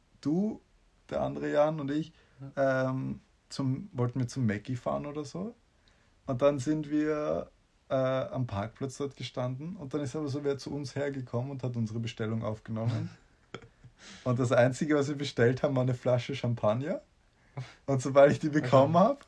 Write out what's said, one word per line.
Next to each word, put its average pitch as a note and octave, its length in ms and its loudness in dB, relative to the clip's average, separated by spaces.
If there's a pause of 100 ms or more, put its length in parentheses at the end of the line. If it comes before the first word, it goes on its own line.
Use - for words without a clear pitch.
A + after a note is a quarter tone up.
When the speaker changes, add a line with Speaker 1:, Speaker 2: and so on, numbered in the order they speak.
(220)
Speaker 1:
du, F3+ 400 0 (480)
der C#3+ 120 -2
andere C#3+ 300 -4
Jan D3+ 280 2
und C#3 120 -4
ich, D#3 220 -4 (420)
Speaker 2:
Ja. C3 360 2
Speaker 1:
ähm, C3+ 280 -4 (300)
zum, C3 440 -4
wollten A#2+ 260 -2
wir A#2+ 80 -2
zum C3 180 -2
Mackie G#2+ 300 -2
fahren C#3+ 320 -4
oder D3 180 -8
so. G3 300 -10 (720)
Und C3 140 0
dann C#3+ 160 4
sind D3+ 320 -2
wir, D3+ 580 0 (400)
äh, C3+ 60 0
am C3 500 0
Parkplatz A2+ 520 -6
dort C#3+ 200 -6
gestanden C3 580 -6
und D3 200 -12
dann D3+ 60 0
ist C#3 140 -6
aber D3+ 120 -4
so C#3+ 160 -4
wer C#3 160 -2
zu - 120 -8
uns C#3+ 240 -8
hergekommen C3+ 540 -4
und C#3 140 -8
hat B2 120 -4
unsere A2+ 240 -2
Bestellung A2+ 440 -4
aufgenommen. A2+ 720 -4
Speaker 2:
<laughs> - 1120 -20
Speaker 1:
Und B2 160 0
das B2 140 2
Einzige, C3 420 4
was C#3+ 140 2
wir D3+ 80 -4
bestellt B2+ 440 2
haben, C#3+ 140 2
war B2+ 80 2
eine B2+ 100 2
Flasche B2 420 0
Champagner. B2 680 0 (840)
Und C3+ 160 0
sobald C#3 300 8
ich - 80 0
die D#3+ 100 -2
bekommen C#3+ 460 6
Speaker 2:
Okay. F3 100 8
Speaker 1:
hab, C4+ 220 0